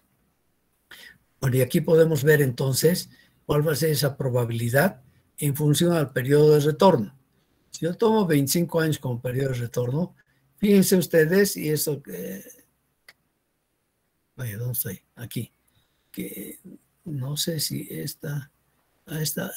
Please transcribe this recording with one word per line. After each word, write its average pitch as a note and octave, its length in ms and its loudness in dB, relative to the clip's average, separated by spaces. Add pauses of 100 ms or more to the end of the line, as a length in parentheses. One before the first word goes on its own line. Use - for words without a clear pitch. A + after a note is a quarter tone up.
(1400)
Bueno, B2+ 160 -2
y C3 60 4
aquí D3+ 200 0
podemos D#3+ 420 4
ver D3 200 6
entonces C3+ 640 0 (380)
cuál D3 200 0
va E3 40 0
a C#3+ 40 0
ser D#3+ 140 0
esa C#3+ 260 0
probabilidad A#2+ 840 -2 (380)
en C#3+ 160 -2
función D3+ 380 2
al D#3 200 0
periodo D3 400 4
de D3+ 60 6
retorno. D3 580 2 (540)
Si - 140 -8
yo F3 120 -4
tomo A3 300 2
veinticinco E3 520 0
años D#3 200 -2
como B2 200 -6
periodo B2+ 300 -4
de B2 120 -6
retorno, B2 540 -6 (420)
fíjense G3 380 4
ustedes, F3+ 600 2
y D#3+ 120 -6
eso D3 340 -4
que, F#2+ 400 -12 (1900)
vaya, A#2 220 -12
¿dónde B2 160 -8
estoy? - 280 -8 (140)
Aquí. A2+ 360 -10 (600)
Que - 480 -12 (460)
no C#3+ 320 -8
sé D#3+ 220 -4
si C#3+ 300 -8
esta, D3 600 -10 (560)
a D#3 120 -8
esta, - 380 -6